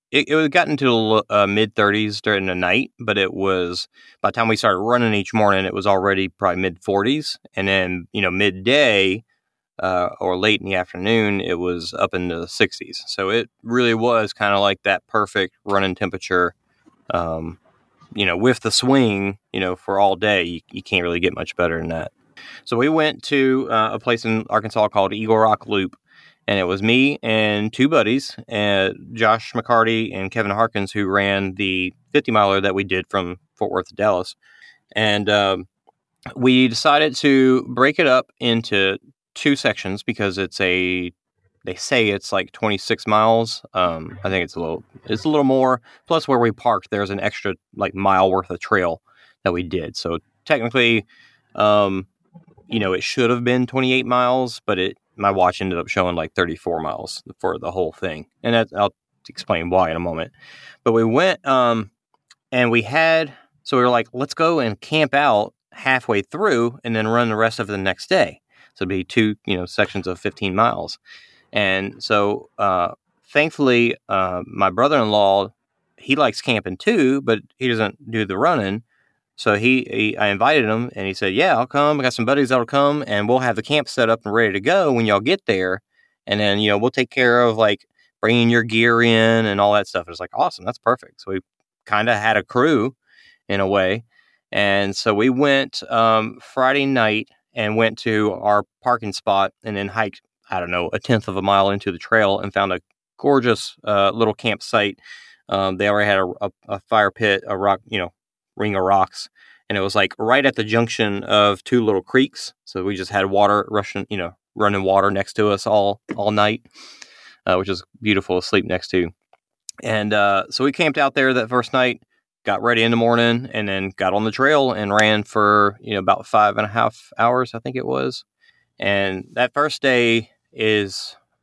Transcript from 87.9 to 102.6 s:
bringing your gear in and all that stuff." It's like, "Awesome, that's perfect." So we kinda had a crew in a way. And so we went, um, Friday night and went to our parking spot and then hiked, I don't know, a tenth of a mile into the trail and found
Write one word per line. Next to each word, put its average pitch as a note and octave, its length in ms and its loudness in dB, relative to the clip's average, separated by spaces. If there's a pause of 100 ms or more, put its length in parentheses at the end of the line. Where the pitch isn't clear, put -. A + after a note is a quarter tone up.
bringing A#2 260 2
your A#2 140 4
gear A#2 400 2
in A2+ 420 4
and G2+ 160 -2
all G#2 140 4
that G2+ 120 0
stuff." F2 220 -6
It's E2+ 120 -16
like, F2+ 120 -10
"Awesome, D3+ 320 -4
that's A#2+ 140 -6
perfect." - 420 -4
So F#2+ 120 -10
we F#2+ 80 -4 (460)
kinda A2 300 0
had A2 220 2
a - 40 0
crew B2+ 540 0 (520)
in G2+ 120 -2
a F#2+ 60 2
way. G2 380 0 (460)
And G2+ 460 0
so A2 160 0
we G#2+ 160 2
went, C3+ 640 0
um, A2 500 0
Friday C3+ 460 0
night A2 420 0 (260)
and G#2+ 220 -2
went A2 220 0
to G#2+ 340 0
our G#2 320 0 (180)
parking A2+ 300 -2
spot G2 400 0 (120)
and G#2+ 120 -8
then G2 120 -6
hiked, G#2+ 340 -6 (280)
I F#2 100 -4
don't F2 100 -8
know, F2 220 -2
a G#2 60 -4
tenth A2+ 300 0
of F#2+ 80 -6
a G2 60 -4
mile G2 280 4
into G2+ 200 -4
the E2+ 80 -10
trail G2+ 400 2
and G2 140 -8
found G2 200 -2